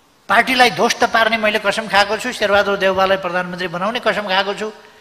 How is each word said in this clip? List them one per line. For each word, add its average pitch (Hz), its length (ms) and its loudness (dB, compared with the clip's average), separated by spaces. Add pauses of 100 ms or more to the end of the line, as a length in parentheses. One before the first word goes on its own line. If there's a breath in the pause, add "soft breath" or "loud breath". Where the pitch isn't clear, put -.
(300)
पार्टीलाई 240 400 4
ध्वस्त 196 340 0
पार्ने 226 340 2
मैले 214 220 0
कसम 208 280 -2
खाएको 202 300 2
छु, 240 160 -6
शेरबहादुर 202 440 2
देउवालाई 190 400 2
प्रधानमन्त्री 180 500 -6
बनाउने 190 320 -4
कसम 208 280 -2
खाएको 190 260 0
छु, 208 160 -8 (320 soft breath)